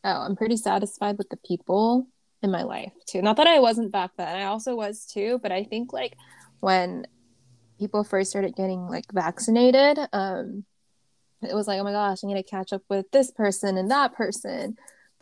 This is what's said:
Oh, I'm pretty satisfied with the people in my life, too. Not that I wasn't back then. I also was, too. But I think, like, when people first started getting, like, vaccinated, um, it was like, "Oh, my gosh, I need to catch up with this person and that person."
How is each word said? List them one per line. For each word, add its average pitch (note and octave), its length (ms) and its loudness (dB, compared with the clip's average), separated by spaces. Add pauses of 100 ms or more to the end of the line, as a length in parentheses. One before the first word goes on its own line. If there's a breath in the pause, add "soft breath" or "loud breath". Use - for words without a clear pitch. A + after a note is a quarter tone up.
Oh, E3+ 180 0
I'm F#3 140 -4
pretty A3+ 220 0
satisfied G3+ 600 -2
with G3+ 120 -8
the - 80 -10
people A3+ 680 0 (340)
in G3 100 0
my F3 120 -2
life, - 300 -10 (120)
too. - 160 -4
Not G#3+ 160 2
that D#4 100 6
I E4 120 8
wasn't A3+ 320 4
back F#3+ 260 -2
then. F3 180 -6
I G3 100 -4
also A3 300 -4
was, G#3+ 300 -8
too. A3+ 360 -2
But F#3+ 100 -4
I F#3+ 120 -2
think, A#3 300 -6
like, - 220 -6 (440 soft breath)
when F#3 460 0 (760)
people G#3 240 -2
first G3 260 0
started G3 260 -4
getting, F#3 320 -4
like, - 240 -8
vaccinated, B3 880 4 (140)
um, F#3+ 520 -4 (760)
it A3+ 120 -6
was G#3 140 -2
like, G3 120 -2
"Oh, G3+ 40 -4
my G3+ 80 -4
gosh, G3+ 320 -2
I G3+ 40 -6
need G3 80 -4
to F#3+ 80 -4
catch F#3+ 300 -8
up F#3+ 160 -6
with G3 220 -2
this C4+ 200 6
person G3 460 0
and F#3+ 140 0
that C4+ 220 2
person." G#3 640 -6 (440 soft breath)